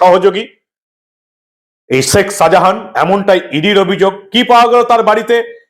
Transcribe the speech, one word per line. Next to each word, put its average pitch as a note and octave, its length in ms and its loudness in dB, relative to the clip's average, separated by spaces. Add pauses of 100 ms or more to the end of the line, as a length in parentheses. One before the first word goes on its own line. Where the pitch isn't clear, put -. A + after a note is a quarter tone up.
সহযোগী F#3 420 2 (1500)
এই C3 120 0 (100)
শেখ G3 160 0 (120)
শাহজাহান, F3 380 2 (180)
এমনটাই F#3+ 460 0 (100)
ইডির F3+ 340 0
অভিযোগ। F#3+ 280 -2 (160)
কি A3+ 200 0
পাওয়া A#3+ 200 4
গেল A#3+ 120 2 (100)
তার A#3 180 2
বাড়িতে, A3+ 260 0 (340)